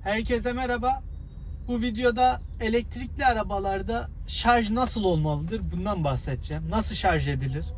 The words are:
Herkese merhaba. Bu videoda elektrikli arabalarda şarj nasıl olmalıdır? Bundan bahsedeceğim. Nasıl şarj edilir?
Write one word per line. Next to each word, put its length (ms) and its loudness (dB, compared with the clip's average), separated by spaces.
Herkese 500 0
merhaba. 500 0
Bu 140 -2
videoda 600 4
elektrikli 640 0
arabalarda 840 0
şarj 440 4
nasıl 320 0
olmalıdır? 580 2
Bundan 320 -2
bahsedeceğim. 680 -2
Nasıl 260 0
şarj 320 2
edilir? 380 -2